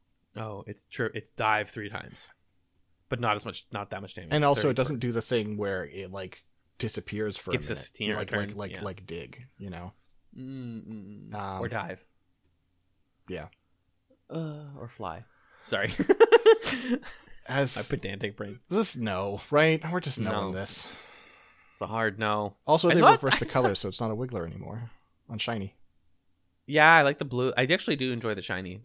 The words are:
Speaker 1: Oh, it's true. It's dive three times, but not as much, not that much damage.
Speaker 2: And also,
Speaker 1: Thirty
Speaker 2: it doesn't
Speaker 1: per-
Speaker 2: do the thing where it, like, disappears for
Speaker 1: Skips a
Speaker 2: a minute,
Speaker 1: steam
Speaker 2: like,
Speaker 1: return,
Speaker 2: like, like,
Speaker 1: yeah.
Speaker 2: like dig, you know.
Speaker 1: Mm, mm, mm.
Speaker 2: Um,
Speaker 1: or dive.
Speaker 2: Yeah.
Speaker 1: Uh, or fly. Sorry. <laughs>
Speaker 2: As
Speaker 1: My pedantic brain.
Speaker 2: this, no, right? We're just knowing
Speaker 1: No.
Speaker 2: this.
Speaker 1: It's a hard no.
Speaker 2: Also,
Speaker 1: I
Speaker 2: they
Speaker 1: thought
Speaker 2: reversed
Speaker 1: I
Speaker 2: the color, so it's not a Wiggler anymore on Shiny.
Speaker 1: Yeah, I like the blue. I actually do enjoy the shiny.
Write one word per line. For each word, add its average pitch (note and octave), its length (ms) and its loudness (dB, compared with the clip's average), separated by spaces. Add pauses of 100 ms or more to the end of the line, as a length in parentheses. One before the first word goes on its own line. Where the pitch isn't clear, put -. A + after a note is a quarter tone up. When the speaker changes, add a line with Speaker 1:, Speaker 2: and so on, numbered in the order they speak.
(380)
Speaker 1:
Oh, G#2+ 300 -10
it's - 180 -12
true. A2+ 300 -2
It's - 160 -10
dive G#2+ 400 0
three G#2 180 -10
times, - 420 -14 (800)
but B2 100 -2
not A2 160 4
as G#2 80 -6
much, - 280 -10
not G#2 180 -6
that G2 120 -8
much G2+ 120 -16
damage. F#2 180 -12
Speaker 2:
And D3+ 140 4
also, C#3 180 6
Speaker 1:
Thirty C#3+ 80 4
Speaker 2:
it A2+ 60 0
doesn't C3 200 0
Speaker 1:
per- A#2+ 100 -4
Speaker 2:
do A#2+ 40 -2
the A2+ 120 -2
thing G#2+ 340 -2
where G2 280 -2
it, F#2 260 -12
like, F#2+ 320 -12 (340)
disappears G#2 600 -4
for - 140 -6
Speaker 1:
Skips D2+ 180 -4
a A2 40 -2
Speaker 2:
a - 20 -6
minute, - 100 -10
Speaker 1:
steam G#2 300 -4
Speaker 2:
like, - 160 -6
Speaker 1:
return, G2+ 180 -2
Speaker 2:
like, G2+ 80 -12
like, G2 180 -8
Speaker 1:
yeah. F#2 80 -10
Speaker 2:
like G2 220 -10
dig, F2 420 -12 (100)
you G2 140 -14
know. F2 200 -12 (460)
Speaker 1:
Mm, B2+ 500 -12
mm, G#2 420 -16
mm. G#2+ 60 -12
Speaker 2:
Um, G2 260 -8
Speaker 1:
or A#2 60 -4
dive. F#2 380 -8 (1200)
Speaker 2:
Yeah. E2 200 -10 (840)
Speaker 1:
Uh, D3+ 360 -8 (140)
or A#2 80 -14
fly. F#2 380 -10 (400)
Sorry. G2+ 320 -2
<laughs> - 1500 4
Speaker 2:
As C3+ 280 2 (160)
Speaker 1:
My C#3 60 -2
pedantic G2 400 -6
brain. G#2 220 -10 (100)
Speaker 2:
this, G3+ 260 2
no, G2+ 540 -4
right? D#3 420 4
We're F3+ 80 0
just C3+ 220 -2
knowing G#2 300 -2
Speaker 1:
No. - 20 -6
Speaker 2:
this. - 340 -2 (840)
Speaker 1:
It's - 100 -12
a F#2+ 60 -6
hard A2 320 -2
no. G#2+ 340 0 (140)
Speaker 2:
Also, E3 240 6
Speaker 1:
I - 20 6
Speaker 2:
they F3 80 6
Speaker 1:
thought F#4 220 8
Speaker 2:
reversed C3 180 4
Speaker 1:
I A#2 60 -2
Speaker 2:
the - 40 -10
color, B2 220 2
so G2 160 0
it's - 100 -4
not A2+ 120 -2
a G#2+ 40 -4
Wiggler A#2 320 -6
anymore A2+ 440 -10 (360)
on A2 120 -8
Shiny. G#2 360 -6 (920)
Speaker 1:
Yeah, D3+ 240 10
I E3 80 10
like C#3 160 4
the D3+ 80 -6
blue. B2 320 0
I B2+ 60 4
actually E3 320 2
do C3 180 -2
enjoy A2+ 220 -4
the F#2+ 80 -8
shiny. F#2 420 -6